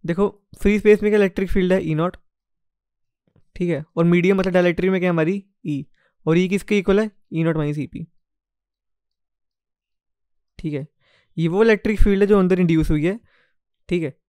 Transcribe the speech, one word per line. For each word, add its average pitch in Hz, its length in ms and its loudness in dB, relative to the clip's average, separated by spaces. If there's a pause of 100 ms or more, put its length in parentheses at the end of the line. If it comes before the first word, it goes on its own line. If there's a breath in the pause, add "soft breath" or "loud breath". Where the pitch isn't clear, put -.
देखो 185 420 -4 (120)
फ्री 208 180 2
स्पेस 208 240 4
में 208 80 0
क्या 208 80 2
इलेक्ट्रिक 190 320 -2
फील्ड 185 220 2
है, 185 100 0
ई 160 120 -4
नॉट, 165 220 -4 (1400)
ठीक 175 140 -4
है, 156 140 -4 (120)
और 170 80 2
मीडियम 175 320 4
मतलब 190 160 -2
डाइलेक्ट्रिक 180 380 0
में 185 100 -2
क्या 180 100 0
हमारी 170 340 -2 (220)
ई, 143 200 -6 (400)
और 165 120 2
ई 185 100 2
किसके 202 300 -2
इक्वल 196 220 2
है, 220 100 -4 (220)
ई 160 120 -2
नॉट 160 120 0
माइनस 147 220 -4
ई 139 80 -6
पी, - 200 -14 (2500)
ठीक 151 160 -8
है। 143 120 -8 (520)
ये 165 100 0
वो 196 160 0
इलेक्ट्रिक 214 360 0
फील्ड 202 220 4
है 208 40 2
जो 202 120 2
अंदर 185 220 2
इंड्यूस 160 300 0
हुई 151 160 -2
है, 202 140 -4 (680)
ठीक 175 140 -4
है 139 260 -10